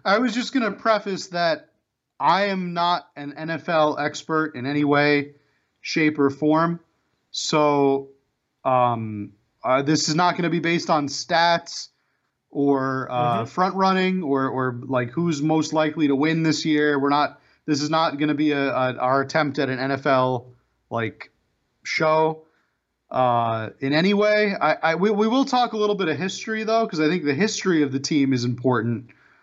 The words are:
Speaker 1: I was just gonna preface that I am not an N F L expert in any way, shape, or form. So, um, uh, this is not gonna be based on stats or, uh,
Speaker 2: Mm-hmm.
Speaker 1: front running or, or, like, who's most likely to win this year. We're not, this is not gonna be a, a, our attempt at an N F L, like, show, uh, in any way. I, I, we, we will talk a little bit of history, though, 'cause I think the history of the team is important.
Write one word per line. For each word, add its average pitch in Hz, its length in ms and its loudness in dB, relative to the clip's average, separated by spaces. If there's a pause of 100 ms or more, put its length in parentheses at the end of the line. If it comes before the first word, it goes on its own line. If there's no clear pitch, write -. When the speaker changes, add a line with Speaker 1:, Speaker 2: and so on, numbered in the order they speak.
Speaker 1:
I 202 160 4
was 240 140 0
just 233 200 -4
gonna 226 180 0
preface 202 560 -2
that 170 420 -2 (500)
I 175 260 2
am 185 280 -4
not 175 420 0
an 143 220 -12
N 160 120 -8
F 165 200 -6
L 156 280 2
expert 156 580 -2
in 123 100 -8
any 147 180 0
way, 143 480 4 (500)
shape, 151 380 0
or 139 100 4
form. 156 500 0 (520)
So, 139 760 2 (540)
um, 117 680 0 (320)
uh, 127 180 2
this 151 280 0
is 151 60 -2
not 175 220 2
gonna 170 120 -2
be 170 100 -2
based 165 300 -2
on 151 180 0
stats 170 840 -2 (600)
or, 135 600 0
uh, 123 280 0
Speaker 2:
Mm-hmm. 117 60 -4
Speaker 1:
front 185 300 0
running 190 480 2
or, 135 240 0
or, 123 380 -4
like, 123 260 -2
who's 170 300 -2
most 156 320 0
likely 156 340 0
to 139 80 2
win 160 280 0
this 156 220 0
year. 147 340 2
We're 139 100 0
not, 143 300 0 (260)
this 143 160 0
is 151 80 -2
not 160 280 0
gonna 147 180 0
be 147 160 0
a, 139 220 0
a, 127 240 0
our 131 240 0
attempt 143 380 -2
at 135 100 0
an 127 100 -4
N 135 120 -4
F 139 140 -4
L, 127 420 0 (420)
like, 113 420 -8 (520)
show, 156 600 0 (680)
uh, 117 580 0 (100)
in 135 140 -2
any 180 200 2
way. 208 460 2
I, 156 140 2 (180)
I, 165 40 0
we, 185 160 2
we 214 160 0
will 262 180 2
talk 247 280 0
a 220 40 -6
little 208 180 0
bit 185 120 -2
of 147 100 -2
history, 202 460 -6
though, 220 240 0
'cause 175 120 -6
I 156 100 4
think 170 160 -2
the 143 80 0
history 185 500 0
of 131 80 -2
the 135 80 -4
team 135 340 2
is 123 120 0
important. 120 640 -2 (340)